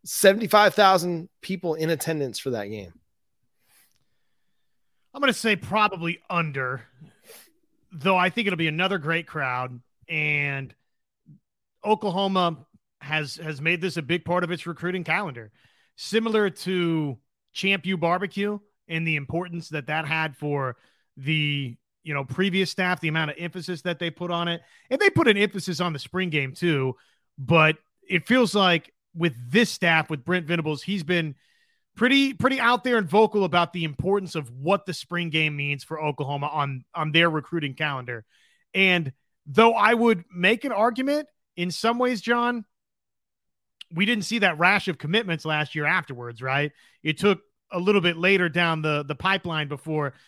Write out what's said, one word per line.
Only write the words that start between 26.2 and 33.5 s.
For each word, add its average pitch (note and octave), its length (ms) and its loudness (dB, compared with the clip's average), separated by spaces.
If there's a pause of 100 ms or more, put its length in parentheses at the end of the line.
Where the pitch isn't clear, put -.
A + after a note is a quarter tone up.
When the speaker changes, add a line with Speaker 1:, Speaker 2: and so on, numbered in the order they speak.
Speaker 2:
game C#3 240 -2
too, C3+ 420 0 (400)
but D#3 400 4 (320)
it F3 180 -2
feels A#3+ 280 4
like F3+ 380 4 (220)
with D#3+ 200 0 (160)
this G#3+ 200 4
staff, E3 380 2
with D3 160 -6
Brent F3 220 -2
Venables, D#3 360 -2
he's F#3+ 200 -4
been D#3+ 320 -2 (640)
pretty, C4+ 360 4
pretty C4 280 0
out A#3+ 240 2
there B3 120 2
and G3 120 0
vocal G#3 360 4
about E3+ 280 2